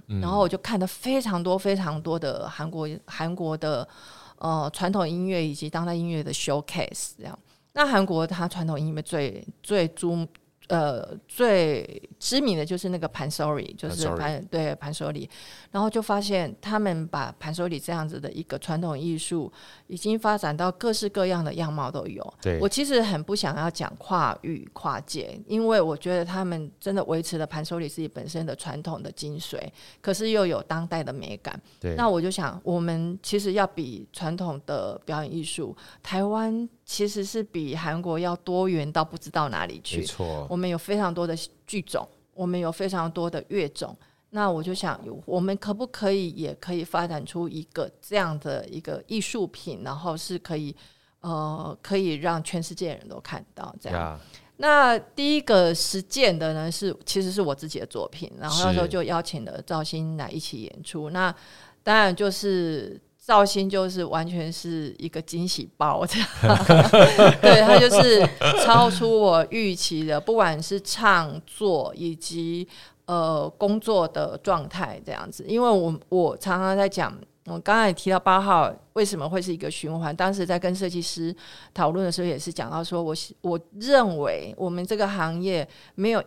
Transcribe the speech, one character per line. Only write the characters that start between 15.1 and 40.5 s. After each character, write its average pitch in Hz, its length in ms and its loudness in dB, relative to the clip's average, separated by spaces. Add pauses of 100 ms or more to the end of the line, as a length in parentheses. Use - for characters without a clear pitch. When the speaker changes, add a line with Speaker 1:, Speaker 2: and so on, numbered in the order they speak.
Speaker 2:
里。 147 180 -10 (420)
然 202 100 -2
后 214 60 0
就 220 140 -2
发 208 180 -2
现 202 400 -2
他 214 200 -4
们 165 280 -2
把 135 320 -6
盘 156 140 -10
索 175 140 -4
里 160 120 -6
这 - 140 -8
样 160 140 -4
子 151 120 -10
的 143 120 -10
一 156 120 -10
个 135 140 -8
传 160 240 -6
统 156 160 -4
艺 165 180 -4
术 160 360 -6 (340)
已 - 100 -12
经 214 220 -2
发 214 180 2
展 156 200 -4
到 180 160 0
各 226 200 -2
式 214 160 -2
各 196 200 0
样 175 180 0
的 143 80 -4
样 160 180 -4
貌 143 200 -4
都 120 160 -8
有。 - 340 -12
Speaker 1:
对。 85 180 0
Speaker 2:
我 196 80 2
其 277 160 -2
实 269 180 2
很 190 220 -2
不 196 120 -6
想 143 220 -2
要 160 120 -2
讲 - 280 -6
跨 151 440 0
域、 - 320 -8
跨 139 280 -6
界， - 460 -10
因 220 200 0
为 220 120 4
我 160 160 2
觉 180 220 -4
得 170 80 0
他 185 180 -4
们 165 360 -6
真 196 140 -4
的 190 120 0
维 165 160 0
持 170 160 -6
了 156 80 -4
盘 151 180 -8
索 170 160 -6
里 156 80 -6
自 156 140 -10
己 156 60 -6
本 - 200 -14
身 165 180 -8
的 139 100 -6
传 151 260 -10
统 160 200 -8
的 160 100 -12
精 151 280 -10
髓， - 200 -10 (420)
可 202 100 -2
是 214 200 -2
又 208 140 4
有 147 180 0
当 165 240 -4
代 165 160 -4
的 127 100 -6
美 104 240 -10
感。 - 220 -12 (200)
Speaker 1:
对。 87 160 -4
Speaker 2:
那 233 140 2
我 175 120 2
就 180 80 -2
想， 180 340 -6
我 175 160 -2
们 170 440 -2
其 208 160 -2
实 196 140 -2
要 202 120 2
比 135 460 -8
传 165 240 -6
统 175 300 -6
的 101 400 -6
表 151 180 -6
演 139 100 -10
艺 160 100 -6
术， 117 340 -8 (240)
台 190 220 -4
湾 220 440 -2 (160)
其 - 240 -2
实 202 160 -4
是 214 200 -4
比 156 320 -6
韩 165 260 -4
国 170 160 -4
要 175 200 -2
多 185 300 -2
元 156 240 -2
到 156 140 0
不 165 100 -10
知 156 140 -16
道 147 200 -2
哪 90 180 -4
里 - 160 -12
去。 85 160 -6
Speaker 1:
没 - 40 -2
错。 78 460 -6
Speaker 2:
我 180 60 -6